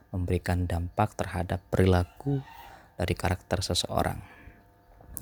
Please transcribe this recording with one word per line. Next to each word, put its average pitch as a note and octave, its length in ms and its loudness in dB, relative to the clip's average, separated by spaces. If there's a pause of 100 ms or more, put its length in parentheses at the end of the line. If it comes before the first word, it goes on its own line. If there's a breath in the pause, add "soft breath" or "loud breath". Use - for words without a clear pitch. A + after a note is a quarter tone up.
(100)
memberikan F2+ 560 0
dampak F2 500 0
terhadap F2+ 460 -2 (100)
perilaku F#2+ 720 4 (560 loud breath)
dari F2+ 180 0
karakter F#2 460 -2
seseorang. - 580 -2 (1000 loud breath)